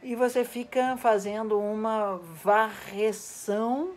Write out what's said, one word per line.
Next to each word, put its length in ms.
E 120
você 300
fica 520
fazendo 640
uma 600
varreção 1500